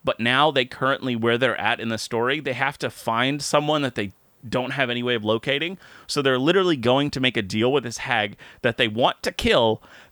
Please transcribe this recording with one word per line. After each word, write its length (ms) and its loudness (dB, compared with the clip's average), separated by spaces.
But 160 -2
now 300 4
they 160 0
currently, 500 -2
where 220 2
they're 200 2
at 220 0
in 80 -4
the 80 -2
story, 440 -2
they 120 -6
have 280 -2
to 100 -4
find 500 -2
someone 400 2
that 140 -2
they 180 -4
don't 260 -4
have 180 -2
any 120 -4
way 120 0
of 100 -4
locating. 540 -2
So 140 -2
they're 180 4
literally 380 2
going 360 2
to 80 -4
make 180 2
a 40 -2
deal 300 0
with 120 2
this 120 -10
hag 400 -2
that 160 -2
they 100 2
want 360 0
to 100 -4
kill, 500 2